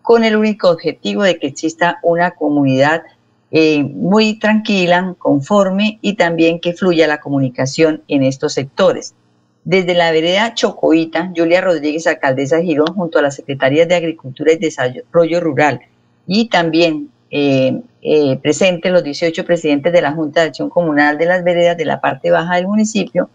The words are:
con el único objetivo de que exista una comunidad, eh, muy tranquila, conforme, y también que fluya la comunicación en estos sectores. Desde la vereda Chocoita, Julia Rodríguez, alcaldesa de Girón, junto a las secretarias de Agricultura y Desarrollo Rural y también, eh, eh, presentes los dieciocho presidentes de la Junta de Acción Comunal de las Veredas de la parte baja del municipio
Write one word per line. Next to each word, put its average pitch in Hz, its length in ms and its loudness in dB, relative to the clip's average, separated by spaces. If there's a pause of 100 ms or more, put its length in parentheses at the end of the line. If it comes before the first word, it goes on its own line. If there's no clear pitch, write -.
con 233 220 4
el 214 140 2
único 208 340 2
objetivo 196 500 -4
de 180 160 2
que - 80 -8
exista 160 560 -2
una 170 300 0
comunidad, 147 720 0 (480)
eh, 156 320 2
muy 190 560 0
tranquila, 190 800 0
conforme, 190 800 0
y 202 140 -2
también 170 440 0
que 175 140 -4
fluya 170 320 2
la 151 140 -2
comunicación 139 880 -2
en 139 160 0
estos 135 300 -2
sectores. 139 600 -2 (520)
Desde 180 280 0
la 170 180 2
vereda 185 440 0
Chocoita, 165 800 0
Julia 170 260 2
Rodríguez, 160 460 -2
alcaldesa 139 480 0
de 165 80 0
Girón, 165 320 0
junto 175 240 -2
a - 20 2
las 139 140 -2
secretarias 143 520 0
de 180 80 0
Agricultura 156 580 -2
y 165 40 2
Desarrollo 160 840 -2
Rural 147 400 0 (440)
y 220 240 -2
también, 165 640 0 (180)
eh, 135 500 0 (220)
eh, 143 400 0
presentes 180 500 0
los 175 120 2
dieciocho 165 420 -4
presidentes 165 480 0
de 175 80 6
la 147 120 -2
Junta 156 280 -2
de 160 60 2
Acción 147 240 -8
Comunal 147 480 0
de 165 60 2
las 180 180 0
Veredas 175 340 0
de 160 80 -4
la 139 160 -4
parte 143 300 -2
baja 170 240 0
del 180 120 -2
municipio 208 680 -2